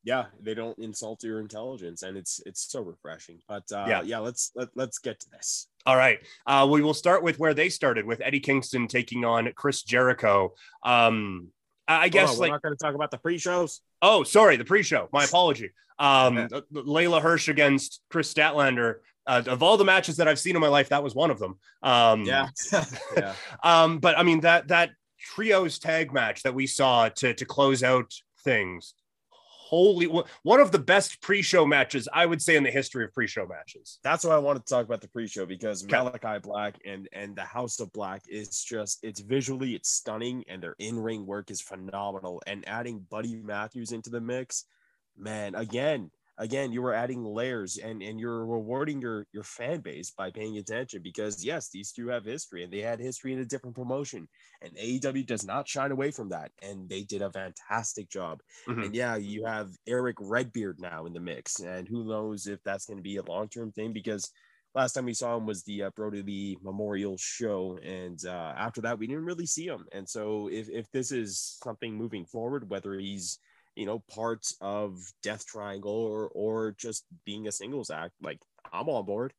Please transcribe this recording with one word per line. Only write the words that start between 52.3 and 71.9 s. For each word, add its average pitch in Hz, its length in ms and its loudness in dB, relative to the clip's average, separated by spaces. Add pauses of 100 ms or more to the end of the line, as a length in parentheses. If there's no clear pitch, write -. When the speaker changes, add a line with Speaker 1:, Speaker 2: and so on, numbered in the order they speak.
Speaker 1:
and 90 80 -16
they 101 80 -8
had 113 180 -6
history 131 360 -10
in 127 60 -8
a 131 40 -6
different 120 320 -12
promotion, 127 500 -8 (360)
and 82 140 -18
A 101 80 -12
E 123 140 -4
W 135 260 -4
does 110 200 -6
not 120 240 -8
shine 139 240 -4
away 135 180 -2
from 107 200 -12
that, 80 200 -12 (120)
and 95 260 -14
they 95 140 -10
did 101 180 -8
a 98 100 -6
fantastic 95 800 -10
job. 85 320 -10 (260)
Speaker 2:
Mm-hmm. 117 160 -6
Speaker 1:
And 101 120 -8
yeah, 120 220 -4
you 104 280 -8
have 110 260 -8 (160)
Eric 123 340 -4
Redbeard 107 600 -6
now 85 240 -12
in 85 80 -12
the 87 80 -12
mix, 82 400 -10
and 90 260 -10
who 117 220 -8
knows 107 380 -8
if 101 180 -10
that's 98 220 -8
gonna 98 160 -14
be 98 160 -8
a 95 40 -8
long-term 107 500 -8
thing, 110 200 -8
because 104 400 -8 (420)
last 127 200 -2
time 131 100 -4
we 120 100 -6
saw 120 220 -4
him 113 80 -6
was 104 200 -8
the, 101 200 -8
uh, 95 60 -6
Brody 104 320 -8
Lee 98 400 -8
Memorial 98 560 -6
Show, 95 640 -6
and, 90 400 -12
uh, 87 320 -10
after 113 240 -8
that, 117 180 -4
we 110 80 -8
didn't 151 200 -8
really 175 200 -8
see 160 200 -6
him. 123 260 -10
And 98 160 -12
so 107 420 -6
if, 107 200 -10
if 110 220 -10
this 131 200 -6
is 107 500 -8
something 113 320 -10